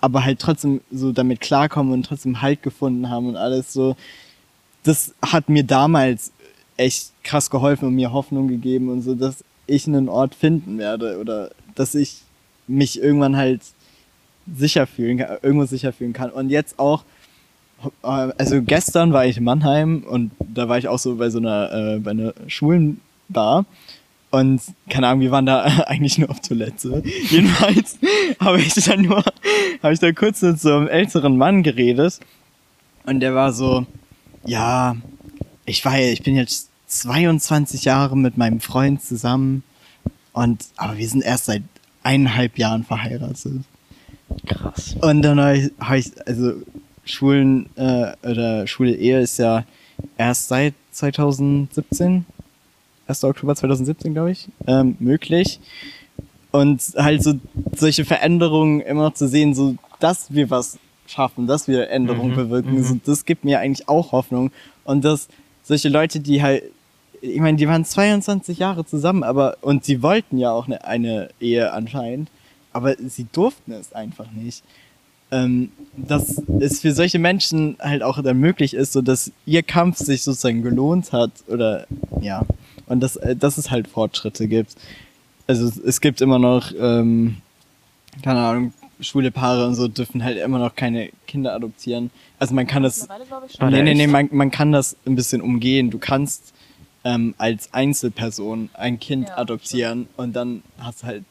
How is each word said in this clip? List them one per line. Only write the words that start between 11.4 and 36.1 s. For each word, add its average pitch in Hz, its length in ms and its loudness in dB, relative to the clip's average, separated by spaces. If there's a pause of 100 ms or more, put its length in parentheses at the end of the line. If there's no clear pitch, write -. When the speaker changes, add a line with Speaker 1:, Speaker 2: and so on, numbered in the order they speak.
Speaker 1:
dass 135 200 -2
ich 147 240 -2 (480)
mich 135 340 0
irgendwann 139 360 2
halt 131 260 0 (920)
sicher 143 320 2
fühlen 120 320 -2
kann, 110 220 -6
irgendwo 139 240 2
sicher 131 280 -6
fühlen 120 200 -8
kann. 127 180 -8
Und 135 200 -6
jetzt 147 280 -2
auch, 147 260 2 (1000)
äh, - 40 -8 (300)
also 135 240 0
gestern 170 540 2
war 131 100 6
ich 127 140 0
in 120 60 -2
Mannheim 147 600 2
und 117 320 -4
da 113 300 -6
war 120 80 2
ich 120 120 -2
auch 120 100 0
so 123 180 -4
bei 117 140 0
so 113 80 -4
einer, 107 340 -2
äh, 107 280 -4
bei 104 100 -6
einer 110 240 -4 (140)
schwulen 151 520 0 (280)
Bar. 135 360 2 (680)
Und, 131 260 4 (300)
keine 131 160 2
Ahnung, 131 140 4
wir 131 100 2
waren 135 160 4
da 131 160 4
<laughs> 143 240 2
eigentlich 147 320 0
nur 151 100 2
auf - 120 -8
Toilette. - 640 -6 (260)
Jedenfalls 190 680 4 (200)
<laughs> 359 220 0
habe 185 200 4
ich 156 140 0
dann 202 280 4
nur, 196 200 4 (580)
habe 151 120 2
ich 165 80 0
da 175 100 4
kurz 208 320 0
mit 170 180 4
so 147 140 4
einem 147 140 2
älteren 143 480 2
Mann 180 260 6
geredet. 127 560 2 (880)
Und 135 140 0
der 131 160 0
war 135 160 4
so, 127 340 0 (580)
„Ja, 120 520 0 (680)
ich - 180 -4
war 135 140 2
ja, 127 120 4